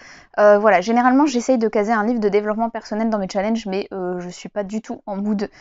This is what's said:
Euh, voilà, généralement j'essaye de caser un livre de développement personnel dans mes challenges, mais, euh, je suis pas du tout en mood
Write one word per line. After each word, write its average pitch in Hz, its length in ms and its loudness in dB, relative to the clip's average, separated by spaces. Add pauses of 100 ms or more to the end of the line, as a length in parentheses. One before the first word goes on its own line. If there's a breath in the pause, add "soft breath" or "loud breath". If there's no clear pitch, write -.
(380 loud breath)
Euh, 208 200 8
voilà, 208 220 4
généralement 247 460 2
j'essaye 247 320 0
de 220 100 0
caser 214 240 0
un 214 140 0
livre 240 140 -2
de 208 80 0
développement 208 420 0
personnel 220 400 -4
dans 214 80 -2
mes 190 100 -4
challenges, 214 380 -4
mais, 190 260 -4
euh, 180 280 -6
je 175 80 -10
suis 175 200 -16
pas 208 140 -6
du 208 180 -8
tout - 260 -12
en 202 100 -8
mood 208 340 -4 (100)